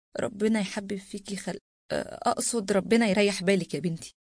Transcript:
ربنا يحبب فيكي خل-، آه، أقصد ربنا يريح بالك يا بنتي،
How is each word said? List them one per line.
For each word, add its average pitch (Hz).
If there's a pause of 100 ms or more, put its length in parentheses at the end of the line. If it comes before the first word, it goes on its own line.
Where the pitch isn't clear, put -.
(200)
ربنا 214
يحبب 202
فيكي 196
خل-، - (320)
آه، - (100)
أقصد 208
ربنا 220
يريح 196
بالك 185
يا 143
بنتي، 165 (160)